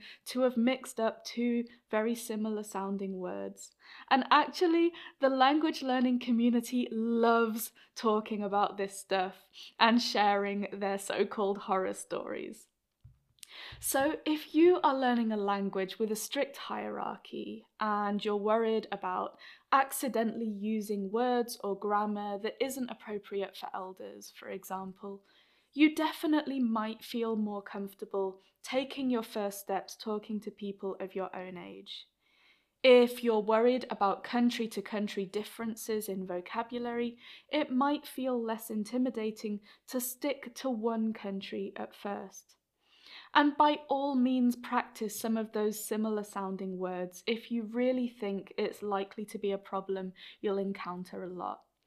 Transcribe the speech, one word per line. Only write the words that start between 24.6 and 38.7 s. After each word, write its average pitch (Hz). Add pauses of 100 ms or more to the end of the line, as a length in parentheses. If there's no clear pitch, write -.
you 302
definitely 302
might 226
feel 226
more 208
comfortable 196 (240)
taking 269
your 233
first 202
steps -
talking 208
to 202
people 196
of 190
your 185
own 185
age. 196 (720)
If 247
you're 220
worried 226
about 196
country-to-country 220
differences 214
in 190
vocabulary, 233 (300)
it 294
might 285
feel 254
less 220